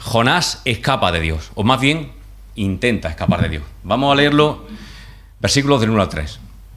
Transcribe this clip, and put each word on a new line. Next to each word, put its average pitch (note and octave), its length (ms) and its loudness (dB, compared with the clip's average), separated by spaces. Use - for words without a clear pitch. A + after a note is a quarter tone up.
Jonás C3 680 0
escapa A#2 440 0
de E2+ 100 0
Dios, D#2+ 340 -4
o G#2+ 100 -2
más B2 160 2
bien, C#3 320 -2
intenta G2 540 -2
escapar F2 320 0
de E2+ 80 0
Dios. D#2+ 140 -6
Vamos C3+ 300 2
a C#3 40 4
leerlo, D3 500 2
versículos C#3 400 2
del A2 80 2
uno A2 140 4
al F2 80 -2
tres. D2+ 280 -8